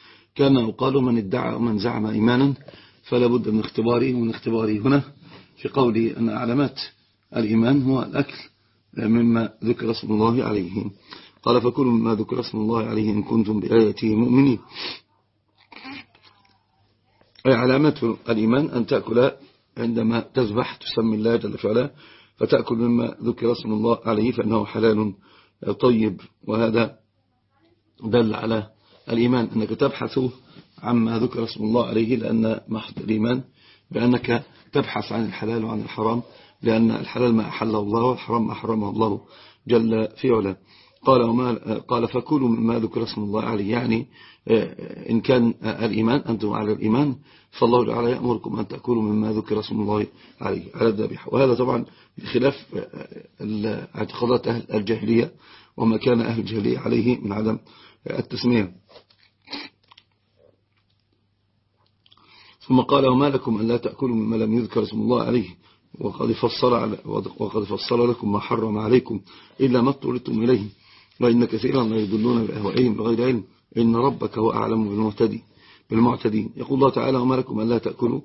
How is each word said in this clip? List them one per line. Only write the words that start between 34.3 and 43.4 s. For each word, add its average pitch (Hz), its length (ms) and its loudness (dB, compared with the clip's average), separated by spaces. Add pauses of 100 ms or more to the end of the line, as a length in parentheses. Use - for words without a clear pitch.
تبحث 110 400 -4
عن 113 120 -2
الحلال 110 400 -6
وعن 110 160 -6
الحرام، 113 420 -2 (400)
لأن 113 280 4
الحلال 117 440 0
ما 107 140 0
أحله 107 300 -2
الله 104 240 0
والحرام 117 440 0
ما 110 80 -6
حرمه 110 360 -4
الله 104 300 0 (480)
جل 113 480 2
في 131 140 0
علاه. 98 260 2 (480)
قال: 127 180 6
"وما"، 117 560 0 (100)
قال: 117 200 0
"فكلوا 127 400 0
مما 113 300 2
ذكر 113 240 -2
اسم 110 200 -6
الله 104 200 -4